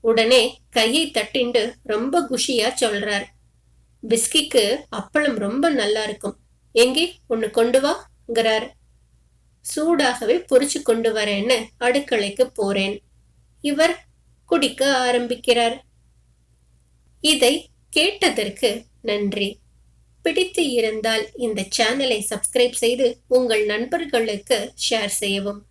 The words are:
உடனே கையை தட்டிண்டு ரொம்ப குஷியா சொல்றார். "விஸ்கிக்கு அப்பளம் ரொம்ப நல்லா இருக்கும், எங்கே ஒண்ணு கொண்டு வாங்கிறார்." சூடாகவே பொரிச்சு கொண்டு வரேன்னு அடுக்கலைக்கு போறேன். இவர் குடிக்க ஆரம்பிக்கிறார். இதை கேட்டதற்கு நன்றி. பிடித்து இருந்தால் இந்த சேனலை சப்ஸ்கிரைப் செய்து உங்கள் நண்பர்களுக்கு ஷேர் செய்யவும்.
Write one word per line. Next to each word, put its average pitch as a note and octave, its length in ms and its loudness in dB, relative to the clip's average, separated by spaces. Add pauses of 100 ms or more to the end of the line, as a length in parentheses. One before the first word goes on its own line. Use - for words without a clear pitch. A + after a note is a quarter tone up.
உடனே A3+ 680 2
கையை B3+ 420 0
தட்டிண்டு A#3+ 600 -2 (100)
ரொம்ப C4+ 460 0
குஷியா B3 520 0
சொல்றார். G3+ 420 -2 (840)
"விஸ்கிக்கு A#3 680 2 (140)
அப்பளம் C4 440 -2
ரொம்ப A#3 340 0
நல்லா G#3+ 340 0
இருக்கும், G#3 340 -8 (340)
எங்கே C4 440 2 (140)
ஒண்ணு A3 220 -2
கொண்டு A#3+ 300 4
வாங்கிறார்." A3+ 880 -2 (1040)
சூடாகவே D4 760 0
பொரிச்சு C#4 300 2
கொண்டு A3+ 320 0
வரேன்னு G#3+ 520 0 (140)
அடுக்கலைக்கு B3 640 0
போறேன். G3+ 580 -2 (600)
இவர் D#4 440 0 (400)
குடிக்க C#4 520 0
ஆரம்பிக்கிறார். A#3+ 880 0 (1300)
இதை B3 500 2 (200)
கேட்டதற்கு B3 960 -2 (160)
நன்றி. G#3 580 -4 (640)
பிடித்து E4 500 0
இருந்தால் A3 640 -2
இந்த A3 320 -4 (100)
சேனலை A#3 520 0
சப்ஸ்கிரைப் B3 440 0
செய்து A#3+ 540 0
உங்கள் A3+ 380 2
நண்பர்களுக்கு A3+ 1080 -2 (160)
ஷேர் A3 160 -2
செய்யவும். G3+ 640 -4